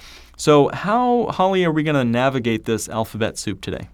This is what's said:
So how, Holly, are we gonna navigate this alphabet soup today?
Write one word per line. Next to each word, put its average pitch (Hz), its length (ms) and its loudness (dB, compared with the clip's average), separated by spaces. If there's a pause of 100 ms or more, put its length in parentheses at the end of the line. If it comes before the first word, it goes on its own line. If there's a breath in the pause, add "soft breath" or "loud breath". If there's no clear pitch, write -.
(380 soft breath)
So 147 340 4
how, 240 540 0
Holly, 190 380 0
are 170 60 2
we 156 120 0
gonna 147 220 0
navigate 120 600 0
this 110 240 -2
alphabet 110 500 -4
soup - 220 -8
today? - 340 -8